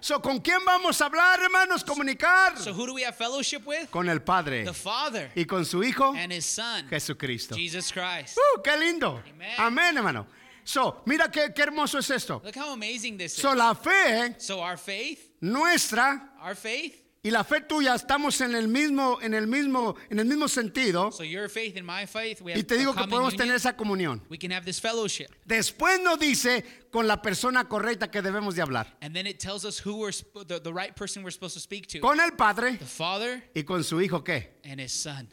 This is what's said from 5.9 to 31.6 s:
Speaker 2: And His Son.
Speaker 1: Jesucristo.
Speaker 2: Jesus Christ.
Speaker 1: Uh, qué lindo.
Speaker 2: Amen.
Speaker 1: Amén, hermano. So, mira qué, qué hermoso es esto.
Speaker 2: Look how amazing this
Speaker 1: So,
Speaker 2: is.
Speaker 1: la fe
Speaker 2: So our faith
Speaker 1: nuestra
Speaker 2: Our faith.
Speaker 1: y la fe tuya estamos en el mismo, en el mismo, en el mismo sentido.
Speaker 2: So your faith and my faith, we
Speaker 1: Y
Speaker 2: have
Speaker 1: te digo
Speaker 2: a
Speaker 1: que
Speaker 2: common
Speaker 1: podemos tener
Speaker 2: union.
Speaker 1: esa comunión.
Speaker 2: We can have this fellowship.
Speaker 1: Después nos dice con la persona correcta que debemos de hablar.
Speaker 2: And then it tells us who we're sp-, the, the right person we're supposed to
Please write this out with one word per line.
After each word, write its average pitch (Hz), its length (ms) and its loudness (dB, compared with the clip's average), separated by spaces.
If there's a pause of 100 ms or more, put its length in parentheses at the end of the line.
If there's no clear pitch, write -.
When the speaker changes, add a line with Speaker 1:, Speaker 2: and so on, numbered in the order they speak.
Speaker 2:
And 175 180 -4
His 170 140 -6
Son. 220 420 -4
Speaker 1:
Jesucristo. 127 680 -4
Speaker 2:
Jesus 135 360 -4
Christ. 180 460 -6
Speaker 1:
Uh, 539 240 6
qué 294 140 2
lindo. 302 520 0
Speaker 2:
Amen. 180 300 -12
Speaker 1:
Amén, 277 380 4
hermano. 151 300 0 (380)
So, - 420 0
mira 311 240 4
qué, 294 240 0
qué 285 80 0
hermoso 294 360 0
es - 120 -2
esto. 190 340 -4
Speaker 2:
Look 208 120 -12
how 285 160 -8
amazing 220 440 -8
this 175 180 -8
Speaker 1:
So, 277 180 2
Speaker 2:
is. 262 40 2
Speaker 1:
la 233 180 6
fe 247 640 4
Speaker 2:
So 190 220 -6
our 175 160 -4
faith 214 420 -8 (220)
Speaker 1:
nuestra 277 1040 2
Speaker 2:
Our 180 120 -8
faith. 247 500 -8 (180)
Speaker 1:
y 214 80 0
la 220 120 4
fe 302 200 0
tuya 294 320 2
estamos 285 460 2
en 240 140 0
el 226 140 2
mismo, 269 520 2
en 220 140 -2
el 214 120 0
mismo, 254 500 0 (120)
en 208 120 -2
el 220 40 2
mismo 294 240 2
sentido. 214 640 2
Speaker 2:
So 165 120 -10
your 190 240 -6
faith 220 280 -6
and 185 100 -10
my 185 200 -6
faith, 220 340 -6
we 175 120 -8
Speaker 1:
Y 202 80 0
Speaker 2:
have 185 60 -4
Speaker 1:
te 233 120 2
digo 269 140 2
Speaker 2:
a - 20 -10
Speaker 1:
que 196 60 0
Speaker 2:
common 196 100 -2
Speaker 1:
podemos 247 220 2
tener 240 220 2
Speaker 2:
union. - 20 4
Speaker 1:
esa 247 200 0
comunión. 185 540 -2
Speaker 2:
We 160 80 -12
can 180 140 -8
have 185 120 -6
this 180 160 -6
fellowship. 220 460 -4 (180)
Speaker 1:
Después 320 560 2
nos 349 180 4
dice 247 460 2 (260)
con 226 160 0
la 208 140 2
persona 240 480 0
correcta 214 420 -2
que 202 120 -2
debemos 196 320 -2
de 170 80 0
hablar. 127 400 -2
Speaker 2:
And 151 120 -10
then 185 120 -4
it 190 140 -8
tells 196 240 -8
us 208 200 -8
who 208 120 -4
we're 214 180 -4
sp-, - 320 -14
the, 170 140 -6
the 165 120 -8
right 190 220 -6
person 196 280 -10
we're 180 100 -10
supposed 175 220 -12
to 165 60 -12